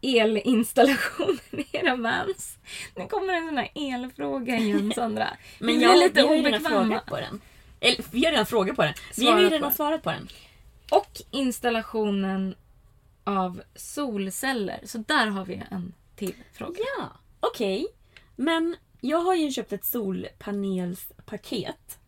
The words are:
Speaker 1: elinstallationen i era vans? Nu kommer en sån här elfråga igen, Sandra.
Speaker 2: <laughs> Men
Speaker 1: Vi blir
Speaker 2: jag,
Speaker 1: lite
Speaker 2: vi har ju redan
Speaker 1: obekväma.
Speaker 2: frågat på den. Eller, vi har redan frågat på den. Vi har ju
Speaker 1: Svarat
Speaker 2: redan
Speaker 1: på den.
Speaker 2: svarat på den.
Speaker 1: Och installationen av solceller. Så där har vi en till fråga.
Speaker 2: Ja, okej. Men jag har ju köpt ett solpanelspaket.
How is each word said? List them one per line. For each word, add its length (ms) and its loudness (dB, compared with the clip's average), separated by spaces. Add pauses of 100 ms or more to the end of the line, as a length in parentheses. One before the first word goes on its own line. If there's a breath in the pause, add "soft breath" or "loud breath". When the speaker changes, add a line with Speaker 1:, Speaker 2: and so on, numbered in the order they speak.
Speaker 1:
elinstallationen 1400 4 (140)
i 200 -6
era 240 0
vans? 600 -4 (380 loud breath)
Nu 100 -8
kommer 280 -2
en 140 -2
sån 100 -2
här 160 -4
elfråga 800 -4
igen, 380 0
Sandra. 340 -2 (160)
Speaker 2:
<laughs> 140 -20
Men 100 -4
Speaker 1:
Vi 80 4
blir 120 6
Speaker 2:
jag, 100 10
Speaker 1:
lite 240 6
Speaker 2:
vi 60 6
har 60 6
ju 80 4
redan 180 2
Speaker 1:
obekväma. 240 2
Speaker 2:
frågat 220 -2
på 100 -8
den. 240 -8 (400 soft breath)
Eller, 300 2
vi 140 0
har 60 4
redan 160 2
frågat 300 2
på 60 2
den. 120 0 (220 loud breath)
Vi 100 2
har 140 6
ju 80 8
Speaker 1:
Svarat 40 2
Speaker 2:
redan 80 0
Speaker 1:
på 80 -2
den. 80 0
Speaker 2:
svarat 260 -2
på 80 -4
den. 180 -6 (640 loud breath)
Speaker 1:
Och 300 0 (100)
installationen 1200 -2 (720)
av 380 -2 (120)
solceller. 1080 -6
Så 140 -12
där 280 2
har 180 -4
vi 260 -10
en 220 -8 (240)
till 180 -6 (180)
fråga. 260 -12 (200)
Speaker 2:
Ja, 100 -8 (320)
okej. 460 -2 (500 soft breath)
Men 400 0 (240)
jag 180 0
har 160 2
ju 160 0
köpt 220 -6
ett 120 -8
solpanelspaket. 2250 -6